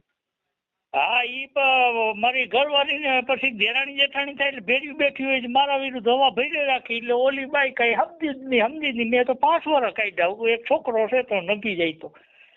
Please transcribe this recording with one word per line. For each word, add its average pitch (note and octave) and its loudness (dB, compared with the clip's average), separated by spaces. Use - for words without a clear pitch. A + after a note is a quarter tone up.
હા, F#3+ 0
ઈ B3+ -8
પ-, B3 2
મારી B3 0
ઘરવાળી C#4+ 2
ને C4 0
પછી B3+ -2
દેરાણી B3 -2
જેઠાણી C#4 -2
થાય C#4 -2
એટલે C4+ -6
ભેગી C4+ -2
બેઠી C#4 -2
હોય C4+ 0
છે, A#3+ -8
મારા C#4 2
વિરુદ્ધ B3+ -4
હવા C4 4
ભરી B3 -2
રાખી. C4+ -2
એટલે A#3 -4
ઓલી C4+ 2
બાઈ C#4 0
કાંઈ A#3+ 2
સમજી D#4+ -2
જ C4+ -8
નહીં, A#3+ 2
સમજી D4 -4
જ A3+ -8
નહીં. A#3 -2
મેં B3 4
તો B3+ 0
પાંચ D4 2
વર્ષ C4 2
કાઢ્યા. G3+ -2
એક A#3 -2
છોકરો B3 0
છે B3+ 0
તો G#3 -2
નભી G3+ -4
જાય E3+ 0
તો. - -18